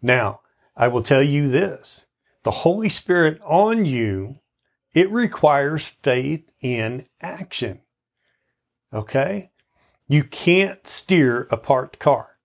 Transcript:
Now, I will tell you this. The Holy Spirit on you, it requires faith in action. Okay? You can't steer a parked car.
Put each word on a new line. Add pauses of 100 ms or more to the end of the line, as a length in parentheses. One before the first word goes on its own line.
Now, (360)
I
will
tell
you
this. (360)
The
Holy
Spirit
on
you, (520)
it
requires
faith (100)
in (140)
action. (1080)
Okay? (560)
You
can't
steer
a
parked
car.